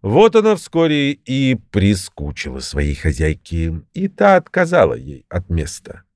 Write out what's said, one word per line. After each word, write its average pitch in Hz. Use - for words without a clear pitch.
Вот 175
она 214
вскоре 151
и 131
прискучила 73
своей 71
хозяйке, 80
и 285
та 196
отказала 170
ей 65
от 90
места. -